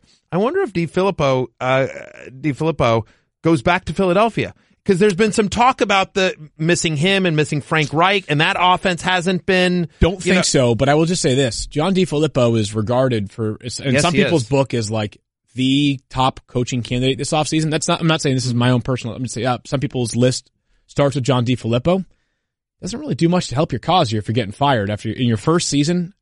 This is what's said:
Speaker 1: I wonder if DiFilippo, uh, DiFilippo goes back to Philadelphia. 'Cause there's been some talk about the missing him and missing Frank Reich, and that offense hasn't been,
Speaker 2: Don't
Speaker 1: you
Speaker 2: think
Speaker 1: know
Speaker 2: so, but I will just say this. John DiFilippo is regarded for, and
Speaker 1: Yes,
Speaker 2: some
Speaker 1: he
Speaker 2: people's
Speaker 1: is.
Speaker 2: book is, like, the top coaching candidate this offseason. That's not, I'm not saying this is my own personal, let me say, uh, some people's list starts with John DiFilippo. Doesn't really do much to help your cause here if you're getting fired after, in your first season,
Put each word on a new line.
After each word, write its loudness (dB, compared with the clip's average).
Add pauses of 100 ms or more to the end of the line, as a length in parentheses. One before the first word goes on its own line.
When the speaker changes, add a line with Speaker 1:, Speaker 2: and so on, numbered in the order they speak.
(320)
Speaker 1:
I -4
wonder 0
if -4
DiFilippo, 0 (120)
uh, 0 (420)
DiFilippo -2 (360)
goes 2
back 0
to -8
Philadelphia. 0 (320)
'Cause 4
there's 4
been 2
some 2
talk 2
about 0
the 0 (220)
missing 0
him 2
and 0
missing 0
Frank -2
Reich, 2
and 0
that 0
offense 2
hasn't -2
been, 2 (120)
Speaker 2:
Don't 2
Speaker 1:
you -16 (140)
Speaker 2:
think 4
Speaker 1:
know 2
Speaker 2:
so, 2
but 0
I 4
will 4
just -2
say 2
this. -2
John -2
DiFilippo 0
is -2
regarded 0
for, -6
and -2
Speaker 1:
Yes, 4
Speaker 2:
some 2
Speaker 1:
he 4
Speaker 2:
people's 2
Speaker 1:
is. -10
Speaker 2:
book 0
is, -2
like, -4 (360)
the 0 (100)
top -2
coaching -4
candidate -2
this -6
offseason. 0
That's -2
not, 0
I'm 0
not 0
saying 0
this -2
is -2
my 2
own 2
personal, -6
let -10
me -6
say, -6
uh, -2
some -4
people's -4
list 0 (380)
starts 0
with -2
John 0
DiFilippo. 0 (760)
Doesn't -10
really -4
do 2
much 0
to -6
help 0
your -4
cause 2
here -2
if -8
you're -2
getting -2
fired 0
after, -6
in -2
your 0
first 0
season, -2